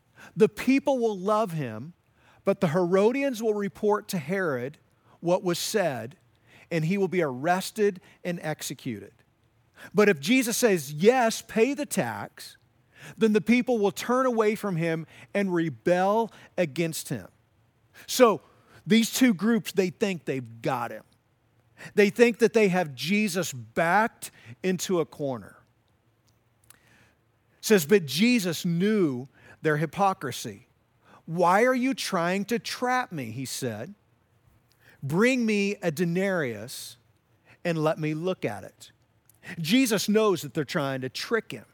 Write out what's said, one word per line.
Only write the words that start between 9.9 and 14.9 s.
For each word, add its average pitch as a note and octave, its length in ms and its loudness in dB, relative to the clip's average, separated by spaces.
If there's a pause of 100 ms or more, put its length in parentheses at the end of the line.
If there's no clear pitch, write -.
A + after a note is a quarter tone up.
But G#3 140 6
if D#3 120 2
Jesus A3+ 360 0
says, E3+ 360 2
"Yes, A3+ 540 2
pay B3 280 2
the C#4+ 100 -4
tax," A#2+ 720 -6 (600)
then G#3+ 180 2
the G#3+ 80 4
people A#3+ 360 2
will G3+ 140 2
turn B3+ 320 -2
away A3 300 2
from G3 220 -4
him E3 300 -2 (280)